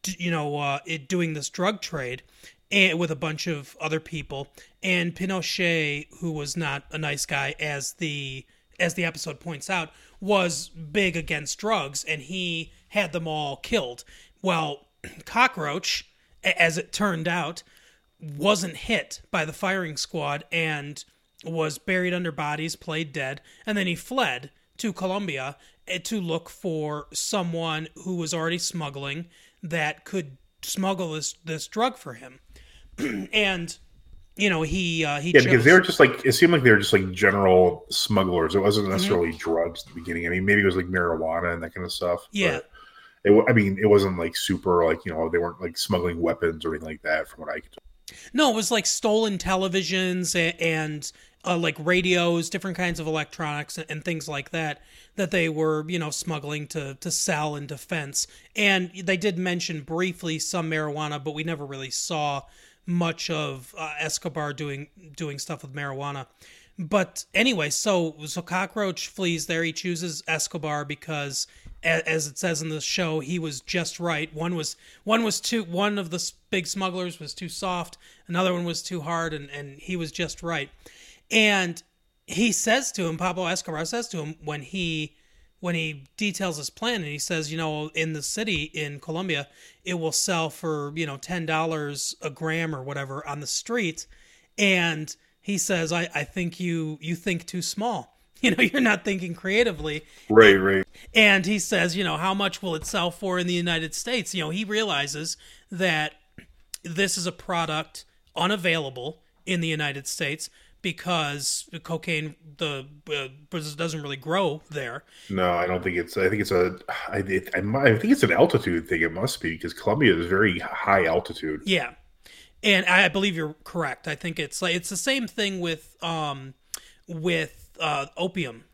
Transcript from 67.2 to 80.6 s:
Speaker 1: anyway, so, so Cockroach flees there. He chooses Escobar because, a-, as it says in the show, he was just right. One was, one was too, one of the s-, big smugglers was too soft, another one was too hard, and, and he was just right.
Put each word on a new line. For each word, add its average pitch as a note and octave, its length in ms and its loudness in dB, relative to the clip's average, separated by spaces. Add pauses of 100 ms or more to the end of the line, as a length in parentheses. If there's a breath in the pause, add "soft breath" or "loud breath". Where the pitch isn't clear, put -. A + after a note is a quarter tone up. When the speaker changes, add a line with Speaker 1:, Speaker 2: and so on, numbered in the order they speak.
Speaker 1:
anyway, F#3+ 380 4
so, E3+ 440 2 (120)
so E3+ 160 -6
Cockroach F#3 640 -2
flees E3+ 380 -2
there. E3 180 0
He E3 80 0
chooses E3+ 560 -4
Escobar D3+ 560 -2
because, C#3+ 600 -6 (360 soft breath)
a-, E3 240 2
as D#3+ 200 0
it C#3+ 100 -12
says E3 240 0
in D#3+ 80 -6
the D#3 140 -4
show, D#3+ 380 0
he D3+ 180 -4
was D3+ 240 -6
just - 360 -4
right. D#3+ 360 -2
One E3 200 -2
was, D#3 220 -4 (280 soft breath)
one A3+ 200 4
was G#3+ 160 0
too, A3+ 240 -2
one G3 340 0
of F3+ 120 -4
the F3 60 -4
s-, - 180 -6 (160)
big F#3 160 0
smugglers F#3 520 -4
was D3+ 140 -12
too - 160 -10
soft, F3+ 480 -4 (320 soft breath)
another F3+ 240 2
one F3 140 -2
was E3 160 -4
too F3+ 180 -6
hard, E3 320 -2
and, C#3+ 160 -8
and C#3+ 300 -12
he F#3 180 -6
was E3 160 -4
just - 300 -6
right. D#3+ 260 -4 (600 soft breath)